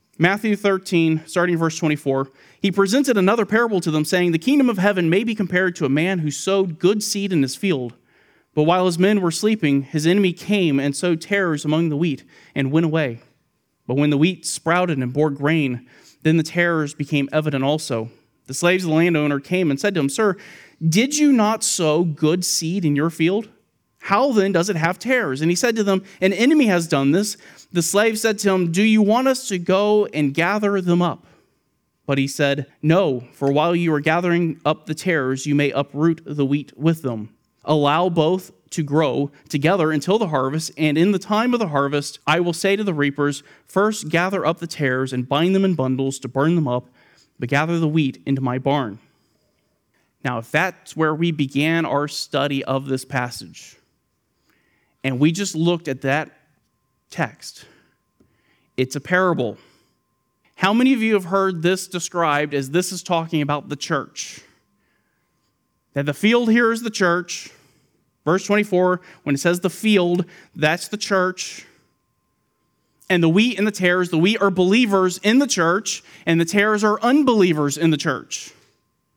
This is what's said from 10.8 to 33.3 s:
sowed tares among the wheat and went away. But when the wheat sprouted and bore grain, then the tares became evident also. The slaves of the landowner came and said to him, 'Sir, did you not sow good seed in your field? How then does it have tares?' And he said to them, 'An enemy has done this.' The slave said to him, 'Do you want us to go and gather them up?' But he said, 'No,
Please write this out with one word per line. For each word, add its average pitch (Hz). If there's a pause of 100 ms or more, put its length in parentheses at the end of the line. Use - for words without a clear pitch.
sowed 170
tares 175
among 156
the 147
wheat 151 (300)
and 135
went 160
away. 151 (680)
But 123
when 147
the 143
wheat 165
sprouted 170
and 127
bore 147
grain, 139 (340)
then 160
the 160
tares 165
became 139
evident 147
also. 135 (340)
The 131
slaves 185
of 165
the 156
landowner 151
came 175
and 135
said 202
to 165
him, 139
'Sir, 202 (520)
did 247
you 294
not 220
sow 160
good 160
seed 175
in 147
your 151
field? 170 (560)
How 254
then 202
does 208
it 190
have 170
tares?' 208
And 160
he 175
said 233
to 214
them, 196 (160)
'An 190
enemy 262
has 175
done 139
this.' 202 (340)
The 170
slave 214
said 220
to 202
him, 180
'Do 185
you 220
want 226
us 262
to 190
go 202
and 143
gather 202
them 175
up?' 170 (800)
But 139
he 135
said, 139 (140)
'No, 156